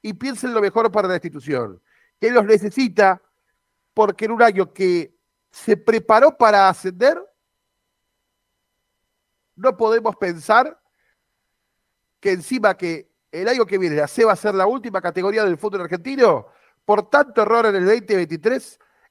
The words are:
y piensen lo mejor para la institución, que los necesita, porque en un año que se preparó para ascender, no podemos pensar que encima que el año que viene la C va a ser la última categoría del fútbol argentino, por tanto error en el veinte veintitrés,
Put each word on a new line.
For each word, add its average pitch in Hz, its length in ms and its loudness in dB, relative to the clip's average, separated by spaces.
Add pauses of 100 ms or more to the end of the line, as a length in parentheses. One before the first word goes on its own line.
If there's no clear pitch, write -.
y 214 140 -10
piensen 247 400 -8
lo 214 80 0
mejor 220 280 0
para 190 180 -2
la 180 60 -2
institución, 131 680 -8 (360)
que 233 120 0
los 240 160 4
necesita, 202 720 2 (720)
porque 214 320 -2
en 226 80 -2
un 226 100 0
año 196 300 2
que 180 420 -2 (360)
se - 260 -2
preparó 226 640 4
para 202 320 6
ascender, 240 520 -2 (2250)
no 226 200 -2
podemos 226 400 -2
pensar 214 640 -2 (1400)
que 196 100 -2
encima 190 460 -2
que 165 340 -10 (220)
el 180 160 -6
año 240 180 0
que 196 120 -4
viene 165 180 -2
la 147 100 0
C 226 180 -2
va 214 80 4
a 180 40 -2
ser 208 180 -4
la 190 120 0
última 220 340 -4
categoría 190 440 -2
del 175 140 -2
fútbol 202 220 -6
argentino, 175 680 -2 (380)
por 208 260 -2
tanto 285 320 2
error 226 240 0
en 202 80 0
el 185 100 -2
veinte 214 300 0
veintitrés, 180 640 -4 (320)